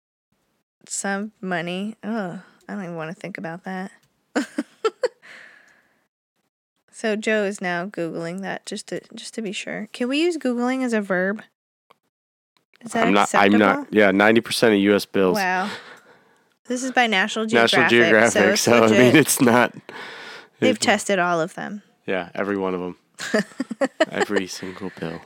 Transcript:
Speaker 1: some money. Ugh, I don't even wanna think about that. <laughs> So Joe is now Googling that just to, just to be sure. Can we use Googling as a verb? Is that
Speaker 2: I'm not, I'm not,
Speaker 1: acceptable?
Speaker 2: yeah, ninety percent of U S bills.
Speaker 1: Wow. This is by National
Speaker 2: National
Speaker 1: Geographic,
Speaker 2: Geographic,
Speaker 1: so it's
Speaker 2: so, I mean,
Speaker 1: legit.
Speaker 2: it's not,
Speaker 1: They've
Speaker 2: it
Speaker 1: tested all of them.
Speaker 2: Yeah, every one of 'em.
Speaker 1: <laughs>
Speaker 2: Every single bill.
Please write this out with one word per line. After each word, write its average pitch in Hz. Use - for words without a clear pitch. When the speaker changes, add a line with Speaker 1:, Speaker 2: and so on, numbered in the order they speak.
Speaker 1:
some 196
money. 185
Ugh, 196
I 196
don't 202
even 170
wanna 160
think -
about 165
that. 190
<laughs> 262
So 214
Joe 220
is 202
now 175
Googling 165
that 180
just -
to, 180
just -
to 233
be 202
sure. 202
Can 247
we 285
use 339
Googling 254
as 240
a 214
verb? 190
Is 226
that 226
Speaker 2:
I'm 135
not, 101
I'm -
not, 104
Speaker 1:
acceptable? 95
Speaker 2:
yeah, 101
ninety 107
percent 113
of 101
U 101
S 98
bills. 95
Speaker 1:
Wow. 185
This 247
is 262
by 247
National 214
Speaker 2:
National 214
Speaker 1:
Geographic, -
Speaker 2:
Geographic, 113
Speaker 1:
so 101
it's 104
Speaker 2:
so, 113
I 113
mean, 110
Speaker 1:
legit. 123
Speaker 2:
it's -
not, 120
Speaker 1:
They've -
Speaker 2:
it -
Speaker 1:
tested 202
all 175
of 160
them. 196
Speaker 2:
Yeah, 90
every 101
one 95
of 90
'em. 90
Speaker 1:
<laughs> -
Speaker 2:
Every 98
single 92
bill. 82